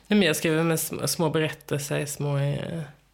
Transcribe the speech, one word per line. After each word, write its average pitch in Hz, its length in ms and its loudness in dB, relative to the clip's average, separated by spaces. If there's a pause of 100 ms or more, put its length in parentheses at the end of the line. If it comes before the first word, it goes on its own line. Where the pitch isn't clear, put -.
Nej, 208 120 4
men 202 40 6
jag 156 140 4
skrev 160 280 2
med 165 120 2
sm-, - 300 -4
små 156 240 0
berättelser, 147 760 -2
små, 143 320 -4
eh, 143 420 -2 (340)